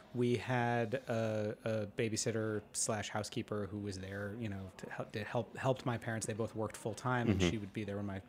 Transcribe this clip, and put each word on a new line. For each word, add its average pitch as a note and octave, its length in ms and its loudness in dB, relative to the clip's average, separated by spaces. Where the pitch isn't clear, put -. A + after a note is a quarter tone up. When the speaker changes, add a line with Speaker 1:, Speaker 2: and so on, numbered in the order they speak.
Speaker 1:
we A#2+ 220 4
had A#2+ 720 2
a, A2 460 2
a A2 220 0
babysitter A2 640 2
slash G#2+ 340 0
housekeeper G#2+ 640 -2
who G#2 80 -4
was G2+ 200 -4
there, G2+ 400 -6
you A2+ 120 -2
know, F#2+ 280 -6
to - 120 -10
help, - 220 -6
to G#2+ 120 -2
help, - 320 0
helped C3 300 2
my A#2+ 100 2
parents. A2+ 300 -2
They A2+ 80 -2
both G#2+ 200 -2
worked A2 220 -2
full G#2+ 180 -4
time, B2 340 2
and F#2 120 6
Speaker 2:
Mm-hmm. - 100 6
Speaker 1:
she A#2 80 0
would G2+ 140 -6
be A2 120 -4
there G2+ 120 -2
when G2+ 100 -2
my G2 220 -4